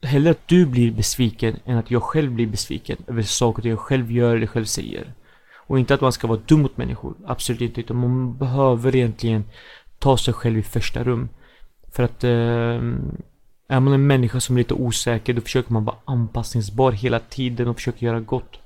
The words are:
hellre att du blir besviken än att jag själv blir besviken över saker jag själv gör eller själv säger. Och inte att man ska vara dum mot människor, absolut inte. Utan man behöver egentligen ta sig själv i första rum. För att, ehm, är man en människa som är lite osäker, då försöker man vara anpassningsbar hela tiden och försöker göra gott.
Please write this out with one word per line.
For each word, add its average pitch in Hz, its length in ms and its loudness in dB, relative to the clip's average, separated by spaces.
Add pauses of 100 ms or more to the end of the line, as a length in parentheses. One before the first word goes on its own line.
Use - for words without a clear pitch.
hellre 143 260 4
att - 180 0
du 175 180 8
blir 123 240 2
besviken 113 720 -2
än 123 140 0
att 113 120 -4
jag 120 120 2
själv 147 300 -2
blir 117 140 0
besviken 110 500 -6 (100)
över 113 160 -2
saker 113 460 0
jag 113 100 -2
själv 123 340 -2
gör 120 240 4
eller 113 100 0
själv 113 180 -4
säger. - 500 -8 (520)
Och 135 120 2
inte 131 160 4
att 131 60 0
man 131 120 2
ska - 140 -6
vara 110 200 0
dum 156 160 6
mot 135 140 -2
människor, 123 380 -6 (120)
absolut 120 340 -4
inte. 120 200 -4
Utan 120 160 -6
man 123 420 0
behöver 131 580 2
egentligen 113 480 0 (540)
ta 135 180 4
sig - 180 0
själv 113 240 0
i 104 40 0
första - 420 -4
rum. 123 240 -2 (640)
För 127 100 0
att, 117 220 -2
ehm, 117 920 0 (520)
är 131 120 2
man 139 120 4
en 139 140 4
människa 127 340 2
som 127 160 0
är 123 40 4
lite - 140 0
osäker, 120 600 -2
då 117 60 0
försöker 120 320 -2
man 110 120 0
vara 110 200 -4
anpassningsbar 117 880 -2
hela 113 260 -2
tiden 123 500 -4
och 117 80 -4
försöker - 300 -6
göra 117 140 -2
gott. 113 460 -8